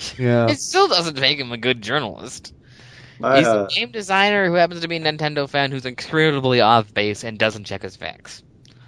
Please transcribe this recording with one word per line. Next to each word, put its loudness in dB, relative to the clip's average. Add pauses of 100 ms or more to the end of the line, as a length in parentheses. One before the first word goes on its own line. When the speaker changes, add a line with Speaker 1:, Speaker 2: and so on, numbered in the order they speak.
(180)
Speaker 1:
Yeah. 2
Speaker 2:
It 0
still 0
doesn't -2
make 2
him -8
a -8
good 0
journalist. -8 (680)
Speaker 3:
I, 4
Speaker 2:
He's 4
Speaker 3:
uh, 2
Speaker 2:
a -12
game -4
designer 0
who 0
happens 2
to -6
be -4
a -6
Nintendo -2
fan 0
who's -6
incredibly 2
off 6
base -2
and -10
doesn't 0
check -12
his -12
facts. -16 (440)